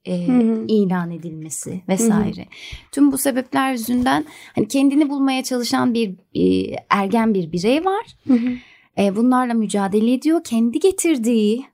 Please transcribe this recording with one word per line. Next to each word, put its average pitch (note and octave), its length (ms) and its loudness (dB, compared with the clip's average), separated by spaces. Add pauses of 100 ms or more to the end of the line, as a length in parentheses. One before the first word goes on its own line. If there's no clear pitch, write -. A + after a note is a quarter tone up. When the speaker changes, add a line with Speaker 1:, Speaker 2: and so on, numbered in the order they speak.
Speaker 1:
e, F3+ 240 -6
Speaker 2:
Hı B3+ 40 2
hı. A3+ 360 2
Speaker 1:
ilan F3+ 420 0
edilmesi D#3+ 600 -12
Speaker 2:
Hı E3+ 60 -8
hı. F#3 120 -10
Speaker 1:
vesaire. G#3 580 0 (460)
Tüm C#4 200 4
bu C4+ 60 -4
sebepler C4+ 540 -2
yüzünden B3 520 0 (300)
hani G#3+ 140 0
kendini C#4 420 2
bulmaya C4+ 340 -2
çalışan B3+ 500 0
bir, A3+ 160 0 (240)
e, - 400 0 (160)
ergen G#3 440 2
bir E3+ 180 -4
birey A3+ 320 0
var. G4 200 -2 (220)
Speaker 2:
Hı C4 80 2
hı. A#3+ 140 2 (500)
Speaker 1:
E, G3 180 0
bunlarla B3 380 2
mücadele G#3 580 0
ediyor. D#4 320 2
Kendi A#3 360 0
getirdiği, B3 920 2